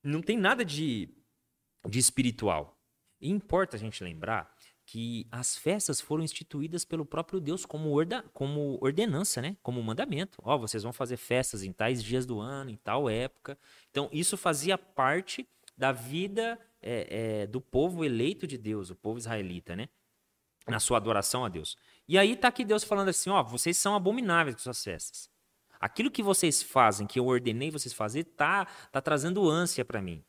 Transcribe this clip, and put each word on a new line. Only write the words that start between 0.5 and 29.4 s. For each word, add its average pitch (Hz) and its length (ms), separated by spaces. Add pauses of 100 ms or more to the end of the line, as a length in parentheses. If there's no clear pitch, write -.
de, 143 440 (760)
de 104 100
espiritual. 113 800 (440)
E 147 80
importa 185 480
a - 20
gente 107 240
lembrar 87 500 (320)
que 117 460
as 123 240
festas 180 460
foram 160 240
instituídas 160 580
pelo 160 220
próprio 165 340
Deus 160 260
como 156 240
orda-, 165 340 (100)
como 143 480
ordenança, 160 600
né? 175 220
Como 123 180
mandamento. 160 640
Ó, 135 140
vocês 110 260
vão 120 80
fazer 123 240
festas 120 480
em 95 80
tais 117 320
dias 127 220
do 117 160
ano, 135 280
em 107 60
tal 123 340
época. 127 480 (320)
Então, 139 220
isso 160 240
fazia 170 420
parte 165 680 (300)
da 131 160
vida, 196 640 (220)
é, 110 600
é, 101 40
do 127 140
povo 165 420
eleito 143 420
de 139 120
Deus, 107 320
o 92 60
povo 110 220
israelita, 95 560
né? 107 140 (800)
Na 113 140
sua - 160
adoração 110 480
a 104 40
Deus. 82 280 (280)
E 170 120
aí 214 180
tá 247 140
aqui 240 160
Deus 208 180
falando 196 240
assim: 185 220
ó, 190 120
"Vocês 120 360
são 202 180
abomináveis 180 600
com - 60
suas 123 200
festas. - 460 (500)
Aquilo - 320
que - 100
vocês 185 400
fazem, 104 460
que - 120
eu 123 60
ordenei 123 460
vocês 139 220
fazer, 113 320
tá, 175 400 (260)
tá 139 80
trazendo 160 500